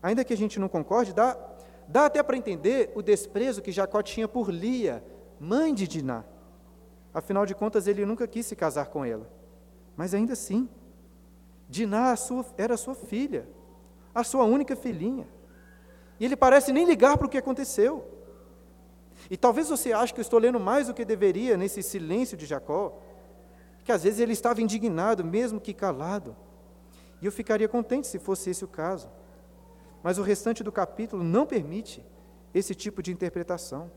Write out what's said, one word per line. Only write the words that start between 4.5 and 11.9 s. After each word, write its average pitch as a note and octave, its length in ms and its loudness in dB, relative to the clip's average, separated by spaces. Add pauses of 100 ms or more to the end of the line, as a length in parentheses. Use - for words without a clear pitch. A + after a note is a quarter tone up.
mãe C4 340 2
de F#3+ 140 -2
Diná. C3 340 -4 (920)
Afinal G3 320 0
de G3 120 -4
contas, G#3+ 320 0
ele G3+ 180 0
nunca A#3 220 -2
quis A3+ 180 -6
se - 80 -8
casar D3 320 -2
com C#3+ 180 -6
ela. A2+ 240 -6 (680)
Mas F3 180 -4
ainda A#3 200 0
assim, A#3 340 -2 (1000)
Diná G#3+ 440 0